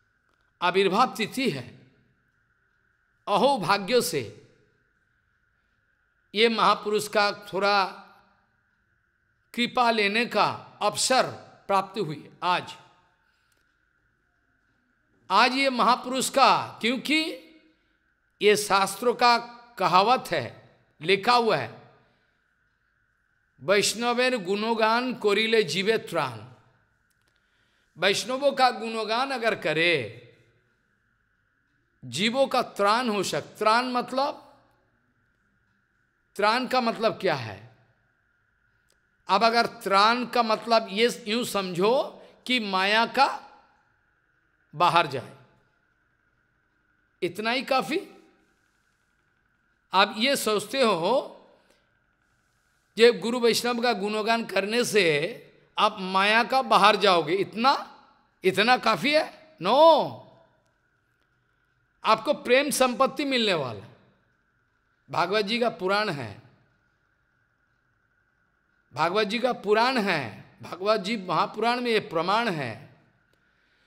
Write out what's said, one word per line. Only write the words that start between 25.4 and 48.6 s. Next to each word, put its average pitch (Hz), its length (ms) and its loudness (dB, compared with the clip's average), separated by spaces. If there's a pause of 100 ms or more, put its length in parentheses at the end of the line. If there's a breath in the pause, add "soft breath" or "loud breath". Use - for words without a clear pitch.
जीवे 190 340 -2
त्राण।" 151 420 -6 (1600)
वैष्णवों 254 540 0
का 262 180 2
गुणगान 226 600 -4
अगर 226 240 -2
करे, 160 640 -2 (1900)
जीवों 220 420 0
का 254 140 0
त्राण 226 480 0
हो 202 140 -2
सक-, 160 340 -8
त्राण 220 280 2
मतलब, 254 540 -4 (2000)
त्राण 226 320 0
का 254 140 0
मतलब 226 400 -2
क्या 175 140 0
है? 110 400 -12 (1500)
अब 196 160 2
अगर 233 220 2
त्राण 220 600 0
का 240 180 -2
मतलब 220 460 0
ये 220 380 -2
यूं 226 160 -2
समझो 196 800 -2 (220 loud breath)
कि 247 140 0
माया 202 460 0
का - 440 0 (1300)
बाहर 170 320 2
जाए, 131 300 -10 (1900)
इतना 208 280 -4
ही 262 100 -2
काफी। 262 380 -2 (1900)